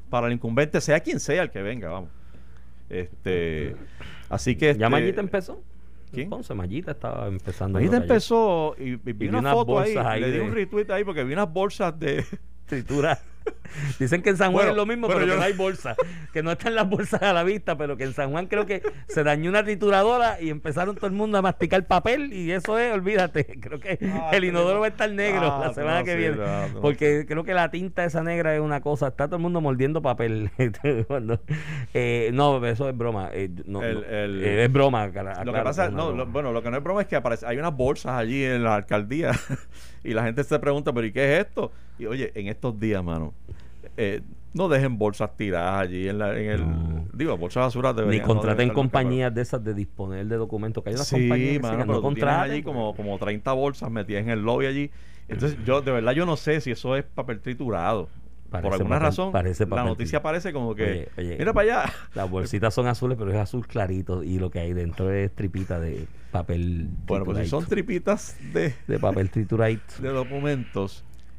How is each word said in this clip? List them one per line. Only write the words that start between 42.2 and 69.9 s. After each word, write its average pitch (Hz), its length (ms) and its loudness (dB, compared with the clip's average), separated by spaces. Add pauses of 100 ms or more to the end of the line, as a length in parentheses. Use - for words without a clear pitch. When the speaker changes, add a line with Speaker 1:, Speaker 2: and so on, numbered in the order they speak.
Speaker 1:
en 101 120 -6
estos 110 320 -4
días, 104 240 0
mano, 82 300 -2 (640)
eh, 101 240 -2 (320)
no 175 160 2
dejen 135 280 4
bolsas 104 380 0
tiradas 95 460 0
allí 92 260 -2
en 98 120 -2
la, 104 200 0
en 107 100 -2
el, 104 160 0
Speaker 2:
No. 82 460 -2
Speaker 1:
digo, 135 260 -2
bolsas 90 240 0
de 127 40 4
basura 123 260 0
Speaker 2:
Ni 113 80 0
Speaker 1:
deberían, 107 220 2
no - 60 -2
Speaker 2:
contraten 107 280 4
Speaker 1:
deben 123 140 4
estar 135 140 2
nunca, 131 160 2
Speaker 2:
compañías 127 320 2
Speaker 1:
pero 110 40 -4
Speaker 2:
de 117 60 0
esas 120 240 -4
de 110 80 -2
disponer 98 540 -6
de 113 100 -2
documentos, 110 460 -4
que 101 80 -6
hay 113 40 -2
unas 139 120 -2
Speaker 1:
Sí, - 100 -2
Speaker 2:
compañías 127 400 4
que 139 60 -2
Speaker 1:
mano, 113 120 0
Speaker 2:
sí 120 60 0
que - 60 0
Speaker 1:
pero - 100 4
Speaker 2:
no 113 40 0
Speaker 1:
tú 139 120 0
tienes 143 200 2
allí 170 160 2 (120)
Speaker 2:
contraten. - 20 -6
Speaker 1:
como, 117 320 -2
como 101 240 -4
treinta 104 320 -2
bolsas 139 400 -2
metidas 104 320 -2
en 117 60 -2
el 110 120 0
lobby 120 260 2
allí. 143 240 -2 (360)
Entonces, 131 380 -2
yo, 131 160 4
de 139 100 0
verdad, 120 220 2
yo 165 120 2
no 165 120 2
sé 156 240 0
si 135 100 -4
eso 123 240 -2
es 139 80 0
papel 117 380 -6
triturado. 107 640 -2 (420)
Por 90 120 -4
Speaker 2:
Parece 95 160 0
Speaker 1:
alguna 95 180 2
Speaker 2:
papel, 151 140 4
Speaker 1:
razón, 190 240 0
Speaker 2:
parece 92 320 2
Speaker 1:
la 85 40 0
Speaker 2:
papel 120 200 0
Speaker 1:
noticia 117 300 0
Speaker 2:
tri- 151 40 -10
Speaker 1:
parece 165 300 -2
como 120 200 -2
que, 104 100 -2
Speaker 2:
Oye, 95 340 -2
oye, 87 200 -4
Speaker 1:
"Mira 214 160 2
para 220 300 6
allá". - 100 -2 (220)
Speaker 2:
las 98 140 -2
bolsitas 92 440 0
son 123 140 2
azules, 123 300 0
pero 101 140 -2
es 104 60 2
azul 113 300 -2
clarito 92 560 -2
y 92 160 0
lo 92 100 0
que 87 100 -4
hay 85 140 -2
dentro 87 380 -2
es 98 240 0
tripita 92 440 -2
de 80 280 -4 (240)
papel 85 580 0 (160)
Speaker 1:
Bueno, 98 200 0
pues 95 120 0
si 107 80 0
son 143 200 0
Speaker 2:
trituradito. - 40 -4
Speaker 1:
tripitas 202 680 -2 (160)
de 165 200 2 (140)
Speaker 2:
De 107 120 2
papel 95 300 2
trituradito. 110 720 0